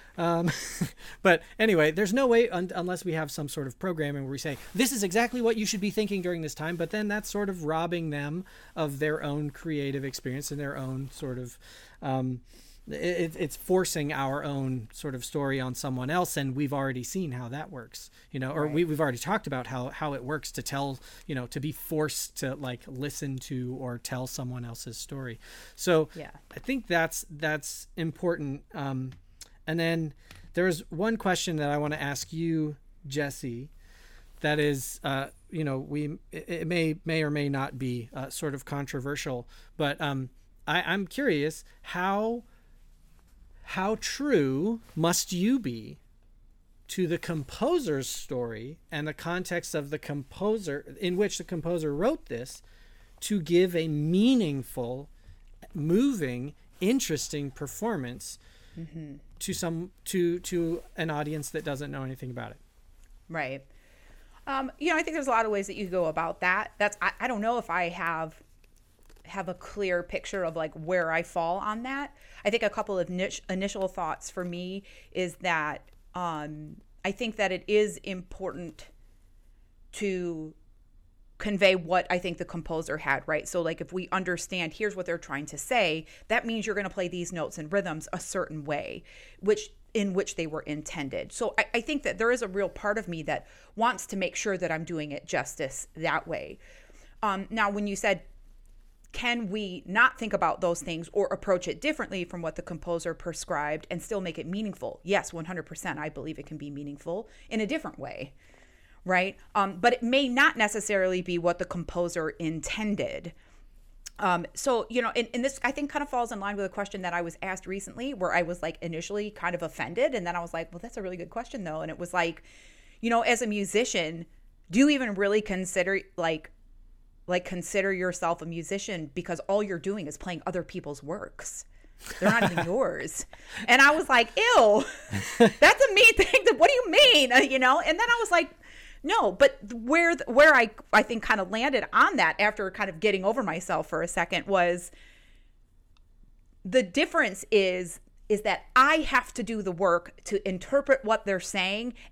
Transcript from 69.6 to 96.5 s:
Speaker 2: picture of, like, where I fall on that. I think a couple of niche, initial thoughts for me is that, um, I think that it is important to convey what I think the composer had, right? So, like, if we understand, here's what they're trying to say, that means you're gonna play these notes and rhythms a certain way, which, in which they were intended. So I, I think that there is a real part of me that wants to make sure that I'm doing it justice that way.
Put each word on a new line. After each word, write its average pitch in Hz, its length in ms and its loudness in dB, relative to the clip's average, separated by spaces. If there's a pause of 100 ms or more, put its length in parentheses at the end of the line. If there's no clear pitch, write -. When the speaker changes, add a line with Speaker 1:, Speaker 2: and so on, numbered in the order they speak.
Speaker 2:
picture 190 400 -4
of, 165 140 -2
like, 160 160 -2
where 160 400 0
I 165 100 2
fall 170 360 0
on 214 240 -4
that. 269 320 -6 (320)
I - 20 2
think 226 140 2
a 208 80 2
couple 208 280 -2
of 180 120 -2
niche, 180 400 -4
initial 190 380 -2
thoughts 165 420 -6
for 185 120 -6
me 180 420 -8 (280)
is 180 300 -2
that, 156 400 -2 (320)
um, 151 640 -8 (280)
I 196 80 0
think 220 240 -6
that 196 160 2
it 180 160 -4
is 208 300 4
important 185 880 -10 (1040)
to 175 640 -4 (840)
convey 196 360 4
what 175 340 0
I 180 100 0
think 175 200 -4
the 180 60 -8
composer 165 540 -6
had, 139 280 0
right? 156 220 -2
So, 175 140 -2
like, 165 180 -4
if 170 120 -10
we 185 200 -6
understand, 180 600 -4
here's 208 220 -4
what 180 120 -6
they're 170 120 -4
trying 147 280 -8
to 147 120 -12
say, 165 480 0 (220)
that 226 180 0
means 226 200 -4
you're 208 100 -2
gonna 196 120 -2
play 180 200 -4
these 175 240 -6
notes 165 260 -6
and 156 140 -10
rhythms 170 400 -2
a 165 80 -6
certain 156 440 -6
way, 147 380 -6 (380)
which, 208 300 0 (220)
in 202 200 0
which 190 240 -2
they 165 100 -2
were 151 140 -6
intended. 147 720 -6
So 214 260 -4
I, 220 60 4 (100)
I 240 60 0
think 285 240 -4
that 208 120 -2
there 226 140 2
is 240 120 0
a 208 60 -4
real 190 200 -2
part 208 280 -2
of 190 120 -4
me 165 160 -6
that 151 240 -4 (260)
wants 226 320 0
to 202 100 -8
make 190 200 -2
sure 196 200 -2
that 175 140 -2
I'm 160 140 -2
doing 156 260 -6
it - 160 -10
justice - 720 -4
that 160 320 0
way. - 320 -8 (640)